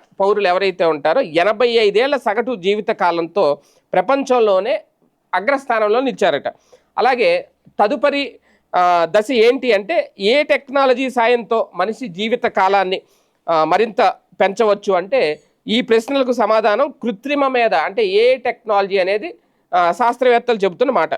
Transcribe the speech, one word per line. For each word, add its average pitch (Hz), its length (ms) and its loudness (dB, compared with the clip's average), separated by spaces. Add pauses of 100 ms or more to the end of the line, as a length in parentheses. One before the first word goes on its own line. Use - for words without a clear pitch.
(200)
పౌరులు 202 280 0
ఎవరైతే 185 360 0
ఉంటారో 156 360 0
ఎనభై 208 480 0
ఐదేళ్ల 233 480 2
సగటు 233 380 -2
జీవిత 202 340 -2
కాలంతో 170 720 0 (340)
ప్రపంచంలోనే 233 880 0 (540)
అగ్రస్థానంలో 220 640 0
నిలిచారట. 175 480 -2 (500)
అలాగే 208 500 0 (340)
తదుపరి, 277 520 -2 (420)
ఆ, 175 340 2
దశ 214 220 2
ఏంటి 240 400 2
అంటే, 214 460 -2
ఏ 233 240 2
టెక్నాలజీ 269 680 0
సాయంతో 233 640 0
మనిషి 214 340 -6
జీవిత 220 360 -4
కాలాన్ని, 190 580 0 (460)
ఆ, 160 160 2
మరింత 190 500 0 (260)
పెంచవచ్చు 202 520 0
అంటే, 180 480 0 (280)
ఈ 220 120 0
ప్రశ్నలకు 240 520 0
సమాధానం 220 580 0 (120)
కృత్రిమ 269 460 -2
మేధ 240 260 0
అంటే 190 320 0
ఏ 233 300 2
టెక్నాలజీ 202 640 -2
అనేది, 202 360 -2 (400)
ఆ, 175 180 2
శాస్త్రవేత్తలు 240 640 0
చెబుతున్న 190 360 -2
మాట. 175 260 0